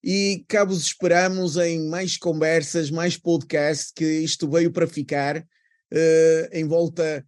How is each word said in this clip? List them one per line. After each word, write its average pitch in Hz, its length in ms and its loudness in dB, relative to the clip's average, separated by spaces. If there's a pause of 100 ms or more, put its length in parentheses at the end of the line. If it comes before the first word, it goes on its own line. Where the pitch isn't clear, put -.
e 196 420 -2
cá 202 200 2
vos 185 160 -2
esperamos 180 720 0
em 165 320 0
mais 175 300 -4
conversas, 160 720 0
mais 165 260 -2
podcasts, 156 720 -2
que - 140 -4
isto 156 460 -2
veio 170 200 2
para 170 160 0
ficar, 147 560 -4 (480)
eh, 160 640 4
em 160 140 -4
volta 165 600 -2